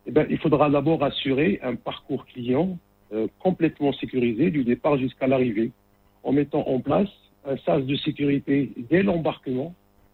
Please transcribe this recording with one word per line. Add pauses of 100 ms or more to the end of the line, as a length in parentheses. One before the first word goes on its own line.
eh
ben,
il
faudra
d'abord
assurer
un
parcours
client, (340)
euh, (120)
complètement
sécurisé
du
départ
jusqu'à
l'arrivée, (520)
en
mettant
en
place (360)
un
sas
de
sécurité (180)
dès
l'embarquement (380)